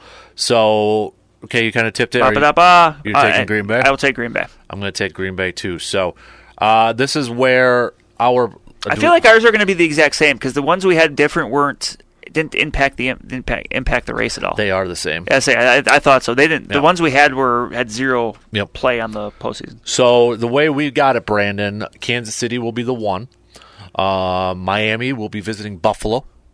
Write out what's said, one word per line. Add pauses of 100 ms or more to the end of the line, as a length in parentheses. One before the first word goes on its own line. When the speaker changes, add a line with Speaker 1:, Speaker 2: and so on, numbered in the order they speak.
(360)
Speaker 1:
So, (320)
okay,
you
kinda
tipped
it.
Are
you,
Speaker 2:
Ba-ba-da-ba.
Speaker 1:
you're
Speaker 2:
Uh,
Speaker 1:
taking
Speaker 2:
I,
Speaker 1:
Green
Bay?
Speaker 2:
I
will
take
Green
Bay. (240)
Speaker 1:
I'm
gonna
take
Green
Bay,
too.
So, (420)
uh,
this
is
where (260)
our (380)
Speaker 2:
I
feel
like
ours
are
gonna
be
the
exact
same
'cause
the
ones
we
had
different
weren't, (340)
didn't
impact
the
im-,
impact,
impact
the
race
at
all.
Speaker 1:
They
are
the
same.
Speaker 2:
I
say,
I,
I
thought
so.
They
didn't.
The
Speaker 1:
Yep.
Speaker 2:
ones
we
had
were,
had
zero (160)
Speaker 1:
Yep.
Speaker 2:
play
on
the
postseason.
Speaker 1:
So
the
way
we've
got
it,
Brandon, (140)
Kansas
City
will
be
the
one. (680)
Uh,
Miami
will
be
visiting
Buffalo. (280)